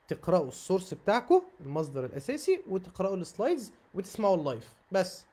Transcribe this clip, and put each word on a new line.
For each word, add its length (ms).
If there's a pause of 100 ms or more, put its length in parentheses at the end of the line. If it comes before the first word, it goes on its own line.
تقرأوا 400
السورس 460
بتاعكم، 480 (180)
المصدر 440
الاساسي، 640
وتقرأوا 480
السلايدز، 560 (220)
وتسمعوا 420
اللايف 360 (200)
بس. 400